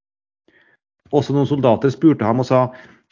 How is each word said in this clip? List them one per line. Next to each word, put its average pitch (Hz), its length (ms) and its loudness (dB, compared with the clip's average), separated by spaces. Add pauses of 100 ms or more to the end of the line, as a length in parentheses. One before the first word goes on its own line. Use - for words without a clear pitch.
(1120)
Også 139 240 -2
noen 143 80 0
soldater 131 480 0
spurte 147 320 2
ham 117 160 0
og 120 80 -6
sa: 127 240 0 (380)